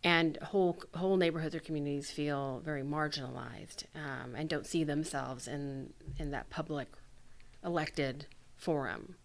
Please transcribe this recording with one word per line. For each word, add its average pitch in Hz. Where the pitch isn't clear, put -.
and 165
whole, 180
whole 190
neighborhoods 165
or 160
communities 143
feel 139
very 147
marginalized, 139
um, 127
and 151
don't 151
see 165
themselves 143
in, 135
in 147
that -
public 151
elected 151
forum. 143